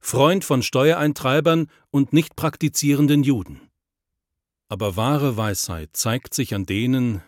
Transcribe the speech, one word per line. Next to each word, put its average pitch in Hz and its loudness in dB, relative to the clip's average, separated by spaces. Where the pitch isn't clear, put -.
Freund 160 2
von 131 0
Steuereintreibern 151 0
und 139 0
nicht 156 0
praktizierenden 147 0
Juden.“ 101 -2
Aber 101 -4
wahre 135 0
Weisheit 92 -6
zeigt - -4
sich 120 -4
an 98 -4
denen 117 -2